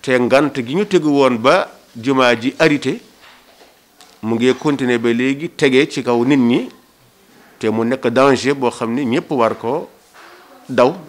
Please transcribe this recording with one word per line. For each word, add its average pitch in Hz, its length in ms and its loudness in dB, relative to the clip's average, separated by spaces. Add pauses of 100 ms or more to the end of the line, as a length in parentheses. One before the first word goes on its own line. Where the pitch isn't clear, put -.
Te 127 160 0
ngant 131 380 2
gi 127 200 -6
ñu 202 120 0
tegu 160 220 0
woon 135 280 2
ba 143 320 0 (260)
jumaa 123 440 2
ji 127 180 -4
arrêté 156 420 0 (1200)
mu 110 120 -4
ngi 127 200 2
continuer 127 420 -2
ba 117 160 0
léegi 139 420 -2
tege 139 340 2
ci 139 120 -8
kaw 120 240 0
nit 143 120 4
ñi, 131 320 2 (880)
te 113 100 -2
mu 110 160 -2
nekk 127 220 -2
danger 131 480 2
boo 123 160 -2
xam 117 240 -6
ni 139 100 -4
ñëpp 123 260 -4
war 113 280 0
ko 135 300 -8 (800)
daw 131 280 2 (140)